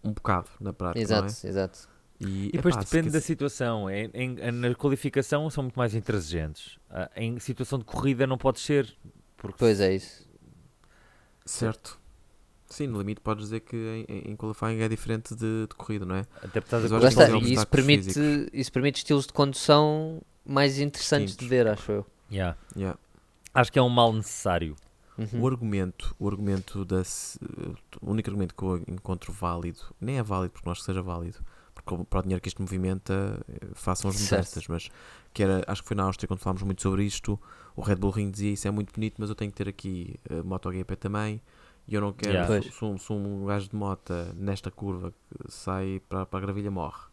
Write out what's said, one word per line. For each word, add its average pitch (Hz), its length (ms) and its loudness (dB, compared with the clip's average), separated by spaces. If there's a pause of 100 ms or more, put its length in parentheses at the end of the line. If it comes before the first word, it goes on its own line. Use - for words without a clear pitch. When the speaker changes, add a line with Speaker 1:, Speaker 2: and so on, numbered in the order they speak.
Speaker 1:
um 104 100 -2
bocado 95 340 -2 (140)
na 101 100 -6
prática, 90 300 -4
Speaker 2:
Exato, 104 220 4
Speaker 1:
não 98 40 -2 (160)
é? - 60 -6
Speaker 2:
exato. 95 400 -4 (300)
Speaker 1:
E, 98 300 -4
Speaker 3:
E - 40 -4
depois 143 220 4
Speaker 1:
epá, 98 100 -2
se - 60 -6
Speaker 3:
depende 160 200 4
Speaker 1:
quer 156 60 2
Speaker 3:
da 151 40 4
Speaker 1:
ser - 60 -8
Speaker 3:
situação. 120 640 -2
Em, 104 240 -4
em, 123 380 -4
na 120 240 0
qualificação 143 760 0
são 143 140 -2
muito 127 140 -4
mais 120 180 2
intransigentes. 82 840 -4 (120)
Ah, - 280 -6
em 117 220 -4
situação 131 400 -4
de 117 60 -6
corrida 135 420 2
não 131 100 0
pode 131 240 2
ser. 139 340 2 (400)
Porque 101 240 -10
Speaker 2:
Pois 107 220 6
é 95 140 6
isso. - 300 -8 (1200)
Speaker 1:
Certo. - 540 -4 (680)
Sim, 147 200 -6
no 113 120 -2
limite 104 220 -4
podes 107 240 -2
dizer 110 140 -6
que - 160 -12
em, 113 320 -6
em, 107 240 -8
em 107 40 -8
qualifying 110 440 -2
é 110 100 2
diferente 110 460 -4
de, 110 320 -2
de - 80 -14
corrida, 101 300 -6
não 90 100 -2
é? 95 60 0 (160)
Speaker 3:
Até - 220 -4
porque - 0 -
estás 117 260 0
a - 40 2
Speaker 1:
Mas - 20 4
eu 110 80 6
Speaker 2:
Lá 120 80 10
Speaker 1:
acho 117 100 8
que 123 60 12
Speaker 2:
está, - 40 12
Speaker 1:
são 113 80 6
Speaker 2:
e 110 40 6 (120)
isso 127 100 6
Speaker 1:
obstáculos 131 240 4
Speaker 2:
permite, 139 180 6 (100)
Speaker 1:
físicos. 147 400 2
Speaker 2:
isso 135 180 -4
permite 135 260 2
estilos 143 300 2
de - 60 -16
condução 151 880 4 (240)
mais 139 340 4
interessantes 143 560 0
de 123 100 -8
Speaker 1:
Distintos. 120 40 -10
Speaker 2:
ver, 123 180 6
acho 104 240 0
eu. 104 140 -2 (260)
Speaker 3:
Yeah. 92 260 -2 (180)
Speaker 1:
Yeah. 95 220 -4 (560)
Speaker 3:
Acho 123 180 4
que - 60 4
é 131 40 8
um 123 80 6
mal 120 220 8
necessário. 87 640 0 (420)
Speaker 2:
Uhum. 113 240 -2
Speaker 1:
O 123 60 4
argumento, 104 680 -2
o 101 100 -2
argumento 98 560 -2
da 92 200 0
se-, - 340 -8 (640)
o - 80 -8
único 110 220 0
argumento 98 240 -2
que - 80 -8
eu 92 140 0 (100)
encontro - 440 -6
válido, 87 480 -4 (220)
nem 131 160 -2
é 120 60 0
válido 92 300 -2
porque - 140 -12
não 87 40 -2
acho 87 100 -6
que - 60 -10
seja 92 160 -2
válido, 85 340 -6 (380)
porque 90 300 -6
para 95 140 0
o - 40 0
dinheiro 92 180 0
que - 60 -6
isto - 120 -8
movimenta, 95 880 -2
eh, - 280 -14
façam 92 340 -2
as 95 60 -2
Speaker 2:
Certo. 101 160 0
Speaker 1:
mudanças, 92 360 -2
mas 82 220 -6 (420)
que 104 120 0
era, 95 240 4
acho 98 160 -6
que - 60 -16
foi 104 60 -2
na 101 80 0
Áustria 95 240 -2
quando 95 120 -4
falámos 95 240 -4
muito 95 180 -2
sobre 98 220 2
isto, 101 360 -2 (360)
o - 60 -10
Red 101 160 4
Bull 98 120 2
Ring 101 220 -2
dizia, 101 220 -2
"Isso 101 140 -4
é 101 40 0
muito 104 200 -4
bonito, 110 280 -4
mas 104 100 -4
eu 107 60 -6
tenho 104 160 -6
que - 60 -20
ter 98 120 -4
aqui, 92 500 -8 (120)
eh, 82 100 -4
Moto 90 320 -6
G 92 100 -4
P 95 120 -6
também, 107 440 -4 (480)
e - 60 -6
eu 104 80 0
não 101 100 -2
quero, 101 200 -4
Speaker 3:
Yeah. 90 160 4
Speaker 2:
Pois. 101 180 4
Speaker 1:
sou, - 80 -14
sou, 104 240 -4
sou 104 200 -4
um 101 280 -4
gajo 101 240 -2
de - 60 -8
moto 101 360 -4 (240)
nesta 98 360 -4
curva 90 400 -6
que - 400 -18
sai 95 580 -6
para, 95 160 -4
para 95 140 -6
a - 20 -4
gravilha, 101 300 -4
morre." 87 300 -6 (120)